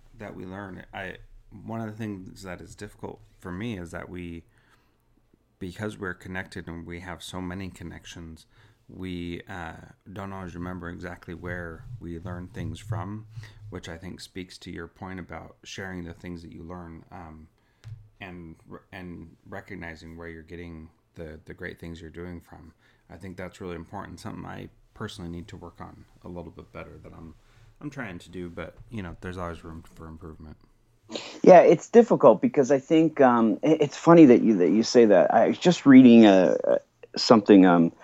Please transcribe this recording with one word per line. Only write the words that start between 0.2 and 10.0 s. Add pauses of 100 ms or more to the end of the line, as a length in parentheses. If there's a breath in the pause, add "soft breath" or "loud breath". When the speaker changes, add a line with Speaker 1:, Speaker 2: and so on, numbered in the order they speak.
Speaker 1:
we
learn,
I, (500)
one
of
the
things
that
is
difficult (200)
for
me
is
that
we, (1120)
because
we're
connected
and
we
have
so
many
connections, (420)
we,
uh, (380)